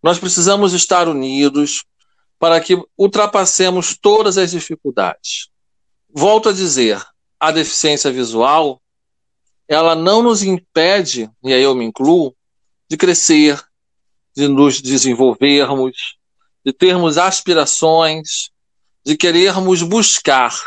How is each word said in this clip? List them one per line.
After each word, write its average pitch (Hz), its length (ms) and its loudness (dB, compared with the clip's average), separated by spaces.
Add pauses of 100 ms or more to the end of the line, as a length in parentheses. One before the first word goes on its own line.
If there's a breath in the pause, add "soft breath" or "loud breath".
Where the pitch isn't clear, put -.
Nós 170 160 0
precisamos 185 540 0
estar 175 360 0
unidos 143 760 -2 (540)
para 165 220 2
que 180 160 0 (220)
ultrapassemos 190 960 0
todas 208 400 2
as 180 140 0
dificuldades. 147 1000 -8 (640)
Volto 214 360 2
a 202 40 0
dizer, 131 500 -2 (360)
a 156 120 0
deficiência 151 600 -2
visual, 131 720 -2 (880)
ela 160 260 2
não 190 280 2
nos 226 200 0
impede, 170 880 -2 (120)
e 131 100 -2
aí 127 100 4
eu 135 120 2
me 120 100 -4
incluo, 139 500 0 (560)
de 160 60 -6
crescer, 151 680 2 (760)
de 143 120 -2
nos 139 340 2
desenvolvermos, 131 1300 0 (480)
de 135 80 -2
termos 180 440 2
aspirações, 160 1300 0 (540)
de 151 120 -2
querermos 180 680 0
buscar 165 720 0 (120)